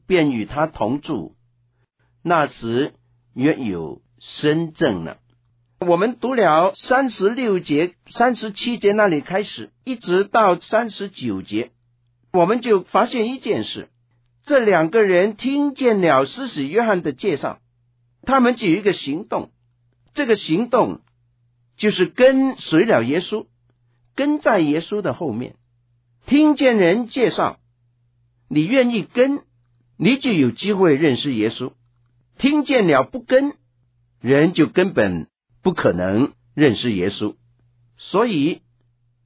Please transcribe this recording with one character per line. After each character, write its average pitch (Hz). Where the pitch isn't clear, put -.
便 160
与 107
他 147
同 135
住。 123
那 165
时 117
约 135
有 82
申 156
正 101
了。 -
我 175
们 233
读 254
了 180
三 262
十 208
六 233
节、 151
三 240
十 220
七 240
节 202
那 208
里 156
开 190
始， -
一 254
直 190
到 202
三 226
十 202
九 107
节， 104
我 175
们 220
就 208
发 202
现 233
一 262
件 156
事， -
这 285
两 175
个 226
人 196
听 277
见 226
了 143
施 262
洗 139
约 202
翰 202
的 156
介 170
绍， -
他 262
们 240
就 220
有 160
一 202
个 196
行 160
动， -
这 285
个 226
行 202
动 147
就 208
是 180
跟 262
随 160
了 147
耶 147
稣， 214
跟 294
在 233
耶 151
稣 208
的 147
后 147
面。 120
听 302
见 254
人 208
介 233
绍， 143
你 151
愿 240
意 202
跟， 269
你 254
就 262
有 135
机 202
会 185
认 139
识 135
耶 107
稣。 127
听 285
见 240
了 135
不 131
跟， 277
人 143
就 156
根 185
本 92
不 185
可 110
能 95
认 135
识 120
耶 95
稣。 -
所 220
以 151